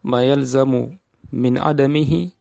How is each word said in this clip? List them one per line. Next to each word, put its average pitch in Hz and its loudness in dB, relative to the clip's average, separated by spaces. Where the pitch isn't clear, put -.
Ma 123 0
yalzamu 131 0
min 123 0
adamihi 151 0